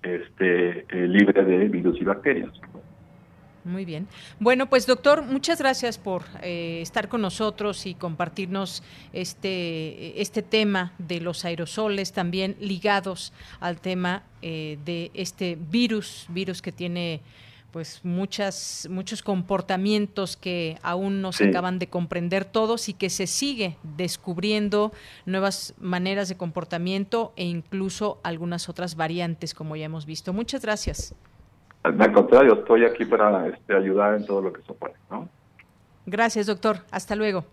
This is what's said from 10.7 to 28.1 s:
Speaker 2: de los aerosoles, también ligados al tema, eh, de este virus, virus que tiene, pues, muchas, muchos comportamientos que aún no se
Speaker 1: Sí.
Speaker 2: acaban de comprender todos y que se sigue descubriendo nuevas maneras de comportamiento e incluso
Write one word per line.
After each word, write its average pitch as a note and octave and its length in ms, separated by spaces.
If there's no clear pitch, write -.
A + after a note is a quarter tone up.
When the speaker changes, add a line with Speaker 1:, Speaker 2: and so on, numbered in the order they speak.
Speaker 2:
de E3+ 220
los E3+ 220
aerosoles, F#3 680
también F#3+ 460
ligados G3 760
al F3 220
tema, F3+ 400
eh, D#3 420
de E3+ 300
este F3+ 420
virus, A3+ 580
virus F3+ 320
que F3 100
tiene, F3 500
pues, E3 320
muchas, F#3+ 840
muchos F#3+ 320
comportamientos F#3+ 1160
que E3+ 440
aún G3 400
no F#3+ 120
se G#3 100
Speaker 1:
Sí. G3+ 60
Speaker 2:
acaban F3+ 280
de F3 100
comprender F3 580
todos A3 440
y F#3+ 40
que F#3 160
se F3+ 180
sigue A3 560
descubriendo G3 1080
nuevas F#3+ 540
maneras F#3 500
de F#3 80
comportamiento F3+ 1000
e F#3+ 80
incluso F#3+ 800